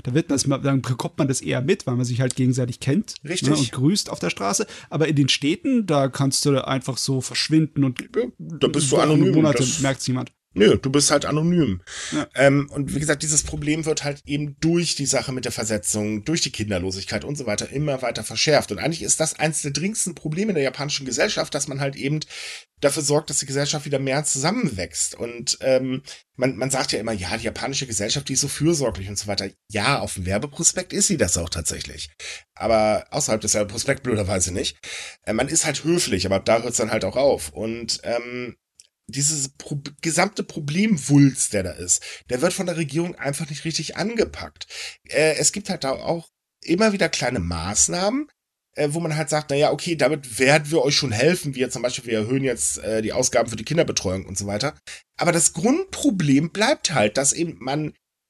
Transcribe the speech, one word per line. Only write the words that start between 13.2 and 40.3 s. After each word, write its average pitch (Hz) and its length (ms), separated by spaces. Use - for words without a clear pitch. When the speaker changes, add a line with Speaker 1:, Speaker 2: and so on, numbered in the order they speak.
Speaker 2:
dieses 151 220
Problem 151 420
wird 156 180
halt 143 220
eben 143 340
durch 170 360
die 143 100
Sache 131 260
mit 127 140
der 117 60
Versetzung, 107 760
durch 160 160
die - 100
Kinderlosigkeit 95 720
und 139 140
so 135 80
weiter 104 240
immer 139 320
weiter 117 220
verschärft. 117 480
Und 95 80
eigentlich 156 240
ist - 160
das 156 180
eins 156 240
der 147 80
dringendsten 165 460
Probleme 185 400
der 143 80
japanischen 143 420
Gesellschaft, 156 480
dass 143 140
man 151 120
halt 139 160
eben 147 260
dafür 143 220
sorgt, 147 260
dass - 80
die - 80
Gesellschaft 143 400
wieder 143 140
mehr 135 260
zusammenwächst. 151 880
Und, 117 480
ähm, 131 400
man, 127 200
man 131 140
sagt 135 200
ja 135 80
immer, 113 140
„Ja, 95 240
die 113 80
japanische 131 400
Gesellschaft, 113 440
die 139 40
ist 127 80
so 143 60
fürsorglich“ 135 600
und 101 100
so - 80
weiter. 98 220
Ja, 110 280
auf 98 160
dem 92 100
Werbeprospekt 143 680
ist 202 140
sie 180 100
das 101 200
auch 82 120
tatsächlich. - 600
Aber 107 560
außerhalb 110 300
des 107 120
Werbeprospekts 110 500
blöderweise 101 500
nicht. 123 240
Äh, 107 100
man 131 160
ist 160 160
halt 147 180
höflich, 131 420
aber 98 140
da 113 240
hört's 120 140
dann 113 140
halt 107 140
auch 98 100
auf. 123 380
Und, 113 500
ähm, 120 520
dieses 143 480
Pro-, - 220
gesamte 175 420